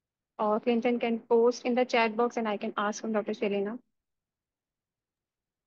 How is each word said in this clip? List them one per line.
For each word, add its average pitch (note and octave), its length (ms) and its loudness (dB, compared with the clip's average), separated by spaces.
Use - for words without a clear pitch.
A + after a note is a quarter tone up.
Or G#3+ 220 0
Clinton A#3+ 400 0
can A#3 200 -2
post A#3+ 460 2
in B3 80 0
the B3 120 2
chat A3+ 300 0
box A#3+ 220 0
and A3+ 100 -2
I G#3 100 -2
can - 200 -8
ask G#3 240 -4
from A3 120 -4
Doctor G#3+ 200 -2
Shelina. G#3 460 -2